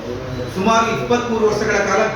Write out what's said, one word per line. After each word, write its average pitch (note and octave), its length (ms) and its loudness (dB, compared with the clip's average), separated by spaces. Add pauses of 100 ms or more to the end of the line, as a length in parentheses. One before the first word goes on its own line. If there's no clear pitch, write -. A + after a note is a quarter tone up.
(560)
ಸುಮಾರು A3+ 360 2
ಇಪ್ಪತ್ಮೂರು A#3 560 0
ವರ್ಷಗಳ G#3+ 300 0
ಕಾಲ G3 240 2 (140)